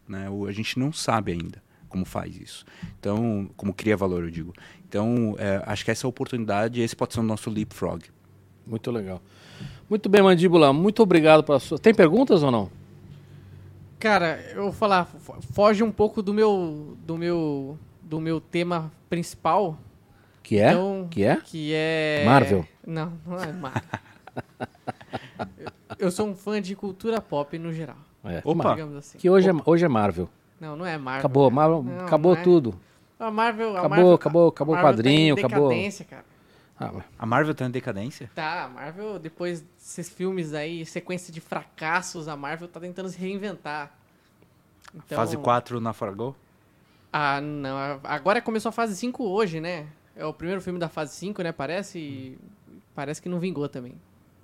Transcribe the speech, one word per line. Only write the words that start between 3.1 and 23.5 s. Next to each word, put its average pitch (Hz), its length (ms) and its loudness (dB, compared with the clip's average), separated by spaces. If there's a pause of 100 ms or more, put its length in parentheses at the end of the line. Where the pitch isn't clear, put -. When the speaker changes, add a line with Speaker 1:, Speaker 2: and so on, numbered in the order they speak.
Speaker 1:
como 98 180 -6
cria 107 220 0
valor, 90 260 -2
eu 85 80 -6
digo. 82 220 -10 (360)
Então, 110 500 0
é, 98 280 -2
acho 104 180 -6
que 117 60 -2
essa 113 160 -4
é - 0 -
a 127 40 -4
oportunidade, 113 720 -2
esse 113 140 -2
pode - 200 -4
ser 120 40 -4
o 117 60 0
nosso 110 260 -4
leapfrog. 92 540 -6 (600)
Speaker 2:
Muito 117 280 -8
legal. 95 280 -8 (680)
Muito 208 200 -2
bem, 196 140 8
Mandíbula, 170 500 8
muito 202 300 4
obrigado 156 400 8
pela 147 160 2
sua, 147 200 -6
tem 220 160 6
perguntas 196 480 6
ou 139 80 4
não? 104 200 2 (1300)
Speaker 3:
Cara, 180 400 2 (160)
eu 202 100 -4
vou 190 80 -2
falar, 190 340 2
fo-, - 340 -18 (120)
foge 208 300 4
um 220 80 2
pouco 214 320 0
do 196 100 -2
meu, 170 720 0
do 160 120 -6
meu, 156 640 -4 (240)
do 160 180 -8
meu 160 200 -4
tema 170 520 -4 (160)
principal. 170 680 -2 (680)
Speaker 2:
Que 107 160 2
é? 113 120 8
Speaker 3:
Então, 185 400 0
Speaker 2:
Que 165 140 0
é? 160 120 4
Speaker 3:
que 156 360 -8
é 156 520 0
Speaker 2:
Marvel? 139 420 4 (200)
Speaker 3:
Não, 165 260 -8 (140)
não 180 160 -10
é 160 80 -8